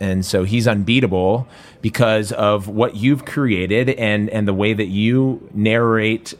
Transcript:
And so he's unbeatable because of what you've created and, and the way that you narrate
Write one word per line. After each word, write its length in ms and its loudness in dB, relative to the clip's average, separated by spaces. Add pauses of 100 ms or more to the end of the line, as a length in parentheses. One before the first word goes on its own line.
And 240 -2
so 180 0
he's 240 0
unbeatable 800 0 (340)
because 520 0
of 340 0
what 300 -2
you've 260 2
created 680 0
and, 380 0
and 160 -2
the 80 0
way 200 0
that 140 -2
you 680 0
narrate 880 0